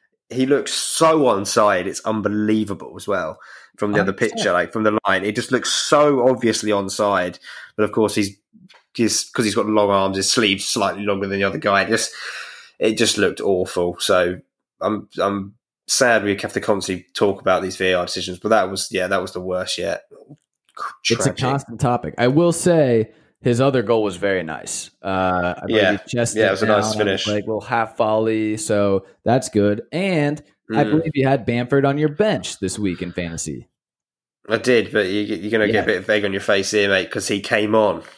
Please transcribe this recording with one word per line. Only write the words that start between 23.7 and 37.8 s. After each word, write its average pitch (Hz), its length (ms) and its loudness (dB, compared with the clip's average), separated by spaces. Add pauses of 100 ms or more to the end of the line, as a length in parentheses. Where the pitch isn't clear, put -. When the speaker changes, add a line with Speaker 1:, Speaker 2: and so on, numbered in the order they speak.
Speaker 2:
goal 110 180 2
was 98 140 -2
very 95 280 0
nice. 76 460 -10 (140)
Uh, 92 540 0
I - 100 -12
believe 110 160 2
Speaker 1:
Yeah. 92 140 4
Speaker 2:
he - 0 - (180)
chested 113 240 -2
Speaker 1:
Yeah, 107 80 4
it 95 40 2
was 98 120 0
a 110 40 0
nice 104 160 4 (100)
Speaker 2:
down 107 80 -2
on, 104 60 2
Speaker 1:
finish. 95 200 -2
Speaker 2:
like, 104 180 -2
little 110 160 -4
half 117 360 -4
volley, 110 580 0
so 101 500 0 (200)
that's 113 240 2
good. 104 320 2 (100)
And 156 500 0 (320)
I 139 120 2
Speaker 1:
Mm. 107 60 -2
Speaker 2:
believe 160 240 0
you 135 120 2
had 131 180 2
Bamford 123 380 0
on 139 140 2
your 151 120 2
bench 151 500 -2
this 95 200 -4
week 92 220 -2
in 90 100 -8
fantasy. 82 560 -8 (800)
Speaker 1:
I 110 100 0
did, 117 360 2
but 104 140 2
you, 101 140 -2
you're 104 300 -4
gonna 107 160 2
get 107 80 2
Speaker 2:
Yeah. 104 60 2
Speaker 1:
a 95 40 -2
bit 101 120 2
of 90 120 -8
egg 107 140 2
on 98 80 -2
your 98 100 -4
face 98 300 0
here, 104 180 2
mate, 95 220 0
'cause 98 160 -6
he 101 140 -2
came 107 340 0
on. 98 280 2 (140)